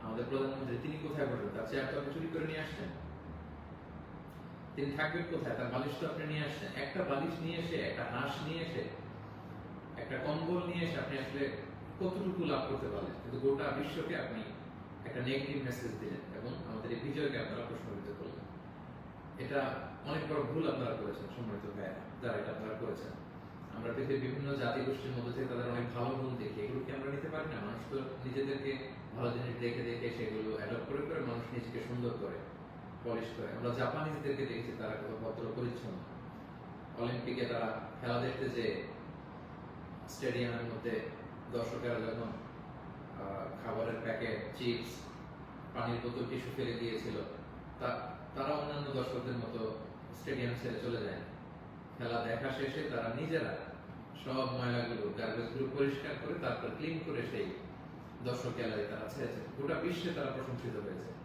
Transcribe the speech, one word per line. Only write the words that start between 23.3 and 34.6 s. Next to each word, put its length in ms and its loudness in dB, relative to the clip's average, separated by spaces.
আমরা 180 0
পৃথিবীর 240 4
বিভিন্ন 360 2
জাতিগোষ্ঠীর 560 2
মধ্যে 220 0
থেকে 220 0
তাদের 160 2
অনেক 220 0
ভালো 220 2
গুণ 200 2
দেখি, 260 -2
এগুলো 240 2
কি 60 -2
আমরা 200 0
নিতে 180 0
পারি 260 -2
না? 100 -2
মানুষ 160 -2
তো 80 2
নিজেদেরকে 540 2
ভালো 160 4
জিনিস 280 0
দেখে 240 2
দেখে 340 0
সেগুলো 380 0
অ্যাডপ্ট 340 0
করে 80 2
করে 220 2
মানুষ 340 0
নিজেকে 340 -2
সুন্দর 220 2
করে, 160 -2
পলিশ 240 0
করে। 100 -2
আমরা 140 4
জাপানিজদেরকে 720 2
দেখেছি 340 0